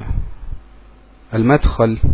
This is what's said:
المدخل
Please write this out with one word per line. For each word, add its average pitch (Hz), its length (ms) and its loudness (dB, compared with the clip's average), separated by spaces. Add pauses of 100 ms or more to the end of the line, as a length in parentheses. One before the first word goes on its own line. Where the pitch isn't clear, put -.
(1300)
المدخل 113 640 2 (160)